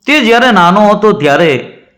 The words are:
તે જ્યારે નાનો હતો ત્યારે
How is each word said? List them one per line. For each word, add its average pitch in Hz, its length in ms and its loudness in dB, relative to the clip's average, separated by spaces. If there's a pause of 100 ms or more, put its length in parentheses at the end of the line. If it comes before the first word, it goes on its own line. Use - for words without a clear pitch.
તે 294 180 -2
જ્યારે 240 280 0
નાનો 190 360 2
હતો 208 240 0
ત્યારે 143 680 -2 (200)